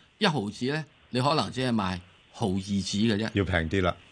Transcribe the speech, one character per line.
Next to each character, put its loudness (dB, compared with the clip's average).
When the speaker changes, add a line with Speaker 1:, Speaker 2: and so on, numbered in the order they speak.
Speaker 1:
一 4
毫 0
子 -6
呢， -2
你 0
可 2
能 0
只 -6
係 0
賣 0
毫 -2
二 0
子 -2
嘅 2
啫。 -2
Speaker 2:
要 2
平 0
啲 2
啦。 2